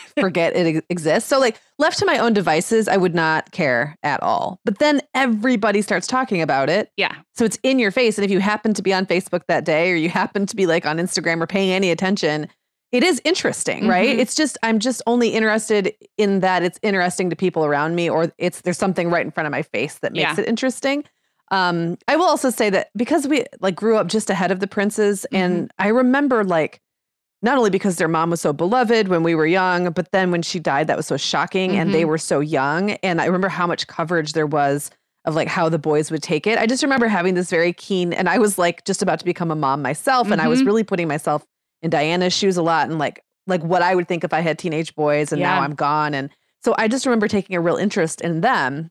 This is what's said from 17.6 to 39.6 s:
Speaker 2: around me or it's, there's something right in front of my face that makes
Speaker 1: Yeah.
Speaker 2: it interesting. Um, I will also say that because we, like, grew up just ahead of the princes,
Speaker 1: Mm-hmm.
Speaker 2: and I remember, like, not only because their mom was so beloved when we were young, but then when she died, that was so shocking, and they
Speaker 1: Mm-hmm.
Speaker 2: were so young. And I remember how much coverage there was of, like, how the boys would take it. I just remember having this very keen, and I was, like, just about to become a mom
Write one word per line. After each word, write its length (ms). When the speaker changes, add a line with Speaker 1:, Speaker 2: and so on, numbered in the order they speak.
Speaker 2:
around 300
me 140
or 280
it's, 240
there's 160
something 320
right 160
in 60
front 160
of 40
my 120
face 360
that 140
makes 240
Speaker 1:
Yeah. 60
Speaker 2:
it 40
interesting. 560
Um, 460
I 80
will 100
also 240
say 220
that 240
because 320
we, 180
like, 160
grew 220
up 100
just 220
ahead 220
of 80
the 80
princes, 640
Speaker 1:
Mm-hmm. 40
Speaker 2:
and 420
I 120
remember, 540
like, 360
not 160
only 120
because 280
their 100
mom 220
was 120
so 120
beloved 560
when 140
we 120
were 100
young, 460
but 200
then 200
when 100
she 180
died, 280
that 100
was 80
so 120
shocking, 580
and 180
they 80
Speaker 1:
Mm-hmm. 80
Speaker 2:
were 80
so 220
young. 520
And 180
I 40
remember 240
how 180
much 200
coverage 460
there 140
was 420
of, 100
like, 120
how 220
the 80
boys 320
would 140
take 240
it. 100
I 80
just 160
remember 260
having 280
this 140
very 240
keen, 400
and 160
I 100
was, 180
like, 280
just 160
about 180
to 60
become 260
a 40
mom 260